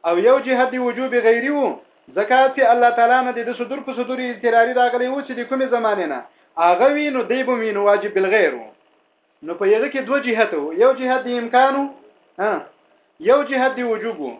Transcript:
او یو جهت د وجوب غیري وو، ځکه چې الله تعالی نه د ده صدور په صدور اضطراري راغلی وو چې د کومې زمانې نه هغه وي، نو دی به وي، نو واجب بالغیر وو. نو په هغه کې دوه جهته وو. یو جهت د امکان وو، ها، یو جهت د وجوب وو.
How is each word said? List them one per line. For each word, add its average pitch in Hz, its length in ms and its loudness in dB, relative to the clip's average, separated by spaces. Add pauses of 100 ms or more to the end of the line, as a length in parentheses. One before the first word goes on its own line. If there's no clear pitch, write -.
او 175 140 0
یو 240 200 6
جهت 254 320 0
د 254 80 -6
وجوب 247 360 -4
غیري 240 360 2
وو، 285 180 -2 (480)
ځکه 208 200 0 (180)
چې 277 80 0 (100)
الله 240 180 4
تعالی 240 340 2
نه 247 80 -4
د 233 160 -6
ده 247 120 -6
صدور 240 260 -8
په 262 120 -10
صدور 247 200 -6
اضطراري 233 540 0
راغلی 247 360 0
وو 269 140 -4
چې 269 100 -12
د 240 160 -8
کومې 262 260 -2
زمانې 208 380 -2
نه 127 80 -8 (360)
هغه 175 380 4
وي، 294 160 -2
نو 262 120 -4
دی 247 200 -2
به 254 100 -2
وي، 220 200 -2
نو 202 120 -2
واجب 202 300 2
بالغیر 190 400 2
وو. 113 140 -14 (760)
نو 160 120 -10
په 196 120 -6
هغه 220 240 2
کې 269 180 -6
دوه 277 100 0
جهته 226 400 -2
وو. 147 140 -6
یو 226 200 4
جهت 254 320 -2
د 240 40 -8 (140)
امکان 254 340 2
وو، 277 100 -2 (520)
ها، 208 140 -2 (680)
یو 262 220 4
جهت 262 340 -2
د 247 40 -8 (120)
وجوب 214 280 -6
وو. 123 200 -10